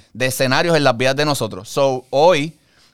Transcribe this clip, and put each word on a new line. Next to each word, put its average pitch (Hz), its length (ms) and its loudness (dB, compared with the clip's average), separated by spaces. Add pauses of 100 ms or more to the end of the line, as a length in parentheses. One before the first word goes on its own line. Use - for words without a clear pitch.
(140)
de 123 120 -4
escenarios 139 520 0
en 147 60 0
las 127 120 2
vidas 131 180 0
de 147 120 -2
nosotros. 110 420 -6
So, 135 400 -2
hoy, 156 480 2 (380)